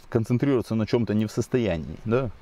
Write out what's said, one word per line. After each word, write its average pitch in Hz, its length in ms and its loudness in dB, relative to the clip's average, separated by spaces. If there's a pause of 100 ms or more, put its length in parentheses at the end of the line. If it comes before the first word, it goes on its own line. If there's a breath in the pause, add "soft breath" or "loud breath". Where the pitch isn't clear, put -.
концентрироваться 120 680 0
на 110 100 2
чём-то 113 280 0
не 107 120 2
в 107 60 -6
состоянии, 90 720 -2
да. 117 260 0 (120)